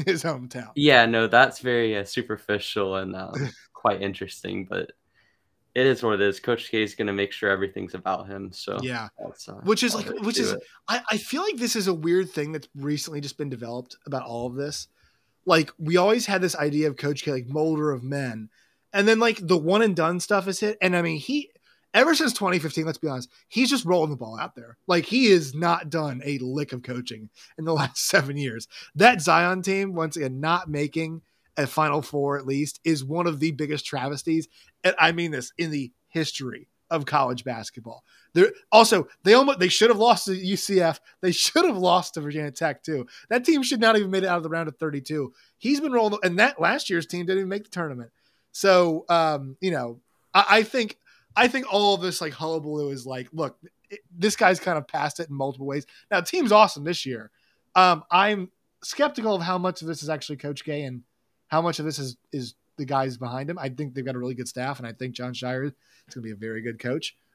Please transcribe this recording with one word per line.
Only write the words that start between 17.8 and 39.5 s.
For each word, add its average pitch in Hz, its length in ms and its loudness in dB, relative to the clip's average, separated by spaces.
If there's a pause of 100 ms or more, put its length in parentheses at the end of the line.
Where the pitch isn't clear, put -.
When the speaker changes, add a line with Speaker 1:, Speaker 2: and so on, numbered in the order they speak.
Speaker 1:
of 127 100 -6
men. 127 480 -6 (420)
And 202 160 2
then, 220 120 6
like, 226 200 2
the 185 160 2
one 180 280 4
and 202 120 4
done 170 240 0
stuff 190 280 0
is 190 120 -4
hit. 214 220 -2
And 185 140 2
I 175 80 2
mean, 165 160 -2
he, 277 320 -4 (420)
ever 277 220 6
since 277 180 2
twenty 185 240 0
fifteen, 156 300 -4
let's 156 100 -6
be 160 100 -4
honest, 127 220 -6 (180)
he's 247 220 0
just 262 160 0
rolling 165 240 2
the 143 80 -6
ball 113 220 -12
out - 160 -10
there. 117 220 -20 (100)
Like, 175 180 4
he 240 240 4
has 156 240 6
not 170 380 0
done 143 340 -4
a 143 140 -2
lick 135 340 -6
of 123 80 -8
coaching 123 480 -10 (300)
in 160 60 -8
the 165 80 0
<laughs> - 20 2
last 143 320 -2
seven 143 280 0
years. 123 320 -8 (280)
That 202 260 6
Zion 175 400 2
team, 196 320 -2
once 160 240 -4
again, 131 220 -6
not 165 320 -2
making 156 500 -4 (340)
a 147 100 0
Final 147 360 2
Four 143 360 -2
at 135 80 -10
least, 139 380 -4
is 151 220 0
one 165 200 -2
of 156 140 -2
the 160 120 0
biggest 147 340 -6
travesties. 143 600 -4 (360)
And 185 160 4
I 165 120 6
mean 170 200 -2
this, 127 260 -8
in 165 140 -2
the 139 200 -4 (160)
history 143 600 -6 (220)
of 156 160 -2
college 127 380 0
basketball. 113 600 -12 (280)
They're, 190 200 6 (180)
also, 214 360 8 (160)
they 196 100 8
almost, 269 260 6